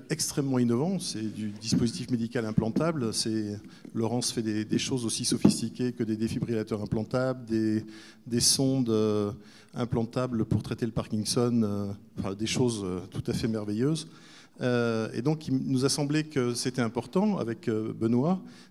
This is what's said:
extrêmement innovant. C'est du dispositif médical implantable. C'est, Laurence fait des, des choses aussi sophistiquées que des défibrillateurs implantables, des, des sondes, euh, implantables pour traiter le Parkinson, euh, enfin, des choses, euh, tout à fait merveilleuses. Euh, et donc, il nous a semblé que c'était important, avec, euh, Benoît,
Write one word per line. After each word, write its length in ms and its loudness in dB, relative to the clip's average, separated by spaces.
extrêmement 480 0
innovant. 400 2
C'est 240 -6
du 280 -6
dispositif 600 -2
médical 360 -2
implantable. 680 0
C'est, 460 -2
Laurence 380 0
fait 100 0
des, 220 0
des 160 2
choses 260 -2
aussi 200 -2
sophistiquées 640 4
que 120 -4
des 120 0
défibrillateurs 680 -2
implantables, 640 -2
des, 380 2
des 140 0
sondes, 500 4
euh, 420 2
implantables 720 -2
pour 180 0
traiter 220 -4
le 80 -2
Parkinson, 680 2
euh, 280 -2
enfin, 160 -4
des 140 -4
choses, 360 2
euh, 180 -2
tout 160 -6
à 60 0
fait 160 -2
merveilleuses. 580 0
Euh, 520 0
et 80 -4
donc, 280 -2
il 80 2
nous 260 0
a 60 4
semblé 340 0
que 300 0
c'était 280 -2
important, 560 0
avec, 300 -4
euh, 260 0
Benoît, 480 2